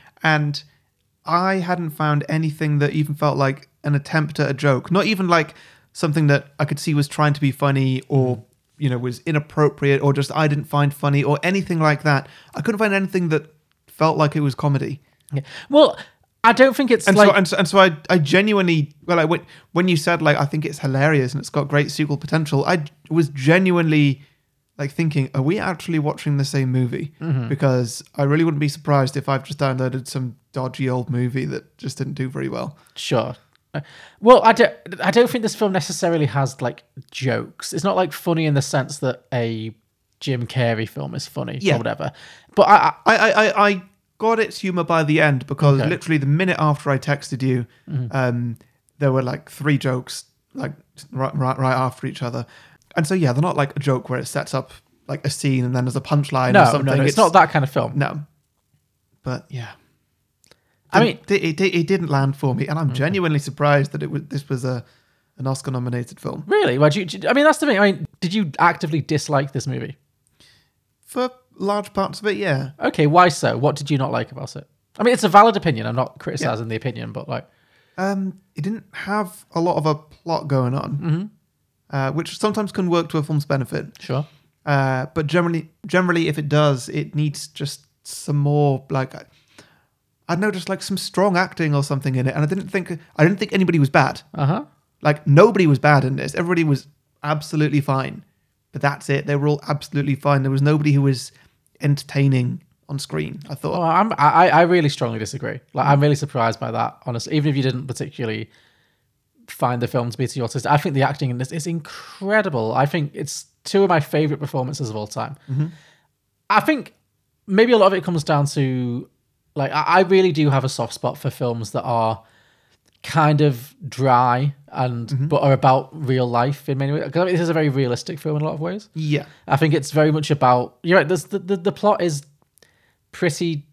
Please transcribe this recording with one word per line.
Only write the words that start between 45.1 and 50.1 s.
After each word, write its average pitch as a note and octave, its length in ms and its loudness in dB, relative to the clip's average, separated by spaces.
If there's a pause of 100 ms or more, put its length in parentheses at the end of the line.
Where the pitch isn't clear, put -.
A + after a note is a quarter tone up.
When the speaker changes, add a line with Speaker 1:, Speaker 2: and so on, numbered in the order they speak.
Speaker 1:
end C#3+ 260 2
because C#3 340 2
Speaker 2:
Okay. B2 80 0
Speaker 1:
literally D#3+ 300 0
the C3+ 80 -2
minute F3 320 2
after D3 320 0
I C3+ 80 2
texted C#3 440 -4
you, B2+ 220 0 (240)
Speaker 2:
Mm-hmm. B2+ 220 -4
Speaker 1:
um, A#2+ 480 -2 (400)
there C#3 140 2
were, C3 100 0
like, B2 260 -6
three C#3+ 300 0
jokes, B2+ 460 -6 (280)